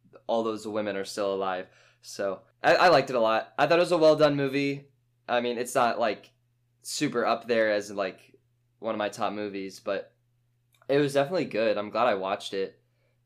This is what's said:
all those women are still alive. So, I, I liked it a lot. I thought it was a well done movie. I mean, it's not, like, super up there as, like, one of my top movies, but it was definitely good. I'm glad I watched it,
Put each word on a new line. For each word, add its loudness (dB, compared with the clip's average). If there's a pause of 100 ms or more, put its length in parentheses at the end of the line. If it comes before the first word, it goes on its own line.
(260)
all 0
those -4
women -4
are -4
still -4
alive. -4 (360)
So, -6 (200)
I, 6
I 6
liked 4
it 0
a 2
lot. 0
I 2
thought 4
it 6
was 0
a 4
well 6
done 4
movie. -2 (400)
I 0
mean, -2
it's -4
not, 2
like, -2 (520)
super -2
up -2
there 2
as, -2
like, -8 (400)
one -6
of -6
my 0
top -6
movies, -8
but -6 (720)
it 2
was 0
definitely 0
good. 0
I'm -6
glad 0
I 2
watched -6
it, -6 (460)